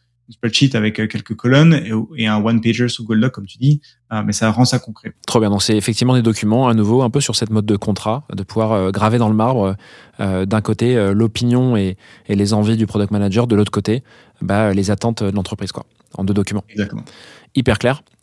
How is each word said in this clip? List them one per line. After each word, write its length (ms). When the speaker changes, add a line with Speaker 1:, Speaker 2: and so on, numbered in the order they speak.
Speaker 1:
une 60
spreadsheet 420
avec, 260
euh, 60
quelques 280
colonnes 400
et, 180
et 100
un 160
one-pager 460
sous 160
Google 160
Doc, 120
comme 120
tu 140
dis, 240
euh, 140
mais 80
ça 180
rend 140
ça 140
concret. 340
Speaker 2:
Trop 120
bien. 120
Donc, 120
c'est 140
effectivement 380
des 80
documents, 440
à 60
nouveau, 300
un 80
peu 100
sur 160
cette 140
mode 160
de 100
contrat, 580
de 80
pouvoir, 300
euh, 180
graver 280
dans 100
le 60
marbre, 420
euh, 280
d'un 160
côté, 340
euh, 160
l'opinion 640
et, 220
et 100
les 180
envies 240
du 80
product 260
manager, 340
de 80
l'autre 160
côté, 320
bah, 320
les 180
attentes 320
de 80
l'entreprise, 420
quoi, 120
en 100
deux 80
documents. 380
Speaker 1:
Exactement. 340
Speaker 2:
Hyper 240
clair. 240